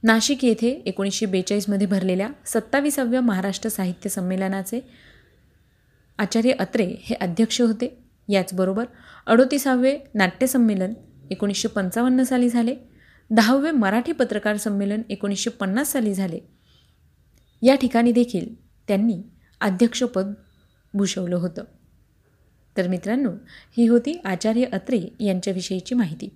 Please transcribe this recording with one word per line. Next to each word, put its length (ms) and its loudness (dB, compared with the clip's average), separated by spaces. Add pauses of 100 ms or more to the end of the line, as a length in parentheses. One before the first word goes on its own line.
नाशिक 420 2
येथे 420 0
एकोणीसशे 400 -4
बेचाळीसमध्ये 600 0
भरलेल्या 420 0 (180)
सत्तावीसाव्या 760 0
महाराष्ट्र 500 -2
साहित्य 380 -4
संमेलनाचे 720 -4 (1400)
आचार्य 340 0
अत्रे 480 -2
हे 140 -6
अध्यक्ष 460 -2
होते. 440 -2 (240)
याचबरोबर 560 0 (420)
अडोतीसावे 720 4 (160)
नाट्यसंमेलन 800 2 (380)
एकोणीसशे 380 -4
पंचावन्न 540 2
साली 260 2
झाले. 280 0 (540)
दहावे 400 4
मराठी 420 2
पत्रकार 440 0
संमेलन 540 -2
एकोणीसशे 400 -4
पन्नास 420 -2
साली 220 0
झाले. 240 -2 (1200)
या 120 8
ठिकाणी 380 2
देखील 500 -2 (260)
त्यांनी 340 0 (380)
अध्यक्षपद 720 0 (640)
भूषवलं 420 -2
होतं. 280 -6 (1120)
तर 120 0
मित्रांनो, 420 -2 (460)
ही 100 6
होती 380 4
आचार्य 400 0
अत्रे 360 -2 (200)
यांच्याविषयीची 760 -4
माहिती. 420 -2